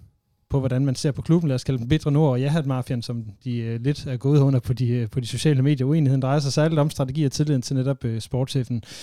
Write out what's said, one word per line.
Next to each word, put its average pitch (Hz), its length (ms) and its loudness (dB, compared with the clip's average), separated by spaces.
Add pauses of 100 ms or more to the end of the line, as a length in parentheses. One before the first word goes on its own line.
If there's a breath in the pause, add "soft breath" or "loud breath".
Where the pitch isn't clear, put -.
(500)
på, 139 80 2
hvordan 131 280 0
man 131 80 0
ser 147 160 0
på - 120 -6
klubben. 165 260 2
Lad 131 60 0
os 123 100 -4
kalde 135 140 -2
dem 120 100 -6
bitre 151 240 0
nord 147 180 4
og 123 100 0
Jahat-mafiaen, 135 600 -2
som 117 220 -8 (200)
de, 120 120 -4
øh, 113 240 -4
lidt 139 260 -2
er 131 100 -4
gået 139 240 4
under 135 200 4
på - 120 -2
de, 123 160 0
øh, 120 220 0
på 135 100 -4
de 117 60 -6
sociale 131 360 2
medier. 135 240 2
Uenigheden 139 360 2
drejer 139 160 0
sig 139 140 -2
særligt 156 260 2
om 151 120 2
strategi 143 340 -2
og 135 80 0
tilliden 147 300 0
til 139 140 -6
netop, 131 280 -2
øh, 113 160 -4
sportschefen 123 640 -4 (180 loud breath)